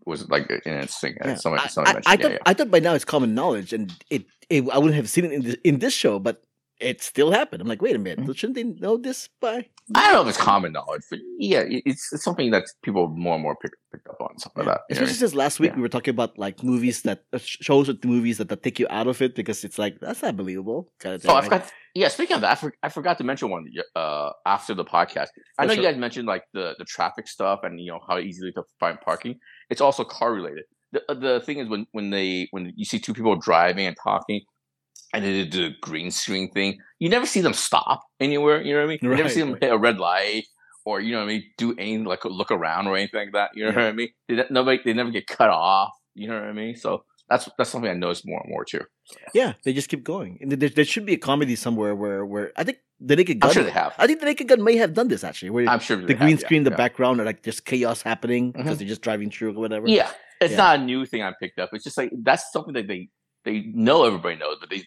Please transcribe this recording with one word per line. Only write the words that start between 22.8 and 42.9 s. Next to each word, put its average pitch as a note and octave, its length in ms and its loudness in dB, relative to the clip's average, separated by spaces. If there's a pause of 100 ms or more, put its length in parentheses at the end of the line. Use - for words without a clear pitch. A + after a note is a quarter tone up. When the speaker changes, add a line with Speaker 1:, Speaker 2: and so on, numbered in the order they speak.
Speaker 1:
I D3 60 -4
forgot E3+ 300 -2
to C3 60 -6
mention B2+ 260 -4
one, E2 160 -8 (280)
uh, D2+ 360 -2 (160)
after G2+ 260 0
the F2 120 -4
podcast. E2+ 420 0 (320)
I C#3 60 2
Speaker 2:
For E3+ 40 4
Speaker 1:
know A3 60 2
Speaker 2:
sure. G#3 100 0
Speaker 1:
you F3+ 60 4
guys C#3 80 -2
mentioned, A#2+ 280 -6
like, G#2 180 -2 (100)
the, F2+ 240 -6
the F2+ 80 -16
traffic - 420 -6
stuff G2 360 -2
and, F2 140 -8
you F2 140 -12
know, E2 160 -12
how F2+ 100 0
easily F2+ 340 -8
to F2 100 -8 (180)
find E2+ 200 -2
parking. A#2 380 -6 (300)
It's B2+ 140 -4
also C#3 220 4
car A#2 280 -4
related. D#2 320 -10 (280)
The, - 180 -2
uh, C#3+ 40 -6
the B2+ 300 0
thing D3 140 -6
is B2 100 -8
when, G#2+ 240 -6
when G#2 180 -6
they, F#2+ 400 -2
when F2+ 260 -8
you G#2 100 -8
see A#2 120 -4
two A2+ 140 -6
people A2 240 2
driving F2 500 2
and F2 160 -6
talking, G2+ 380 -2 (760)
and A2 80 -4
they G2 220 -2
do E2+ 240 -2
the C#2+ 140 -12
green D#2+ 280 -8
screen F#2+ 420 -4
thing, G2 260 -2 (200)
you E3 120 0
never B3 160 2
see G3+ 160 0
them F3 100 4
stop - 480 0 (180)
anywhere. D3+ 440 2
You C#3+ 100 -4
know D3 80 2
what D3 60 2
I - 20 -2
mean? D#3 140 -6
You B2 80 0
never C3+ 140 4
Speaker 2:
Right, D3 60 0
Speaker 1:
see B2 100 0
them C#3+ 120 0
Speaker 2:
right. - 100 -10
Speaker 1:
hit C3+ 100 4
a A2+ 40 6
red A2 220 4
light G2 460 0 (420)
or, G2+ 140 -4
you A2 120 -4
know A#2+ 60 -2
what G#2 60 -2
I G#2+ 100 -4
mean, G#2+ 100 -6 (140)
do A#2 180 -2
any, A2 220 -6
like, F#2+ 260 -4
look F#2 260 -4
around E2+ 360 -2
or G2 100 0